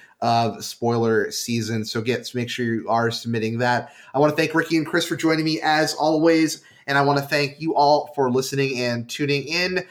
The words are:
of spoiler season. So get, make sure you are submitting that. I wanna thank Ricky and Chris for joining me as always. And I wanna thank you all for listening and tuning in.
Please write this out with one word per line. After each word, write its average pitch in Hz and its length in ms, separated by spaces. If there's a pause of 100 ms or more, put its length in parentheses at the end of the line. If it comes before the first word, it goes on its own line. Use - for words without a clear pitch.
(200)
of 117 440
spoiler 113 680
season. 113 540
So 110 180
get, 117 320
make 120 160
sure 123 160
you 113 220
are 117 220
submitting 113 480
that. 123 340 (200)
I 131 60
wanna 151 160
thank 160 200
Ricky 165 220
and 156 100
Chris 170 200
for 165 100
joining 160 280
me 156 180
as 156 320
always. 160 680 (240)
And 139 120
I 143 40
wanna 139 200
thank 143 380
you 160 140
all 143 400
for 131 160
listening 131 500
and 120 280
tuning 143 360
in. 180 460